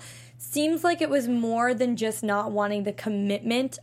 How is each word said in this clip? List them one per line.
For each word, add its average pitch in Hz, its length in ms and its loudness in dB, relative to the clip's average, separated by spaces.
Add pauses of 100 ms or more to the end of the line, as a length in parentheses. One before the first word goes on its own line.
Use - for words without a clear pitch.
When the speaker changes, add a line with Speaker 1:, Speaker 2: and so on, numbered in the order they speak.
(200)
Speaker 1:
<clears throat> - 180 -20
Speaker 2:
seems 311 460 0
like 349 180 2
it 302 80 2
was 277 200 2
more 233 440 2
than 240 220 2
just 220 280 -2
not 208 280 0
wanting 208 320 0
the 202 100 -2
commitment 208 880 -2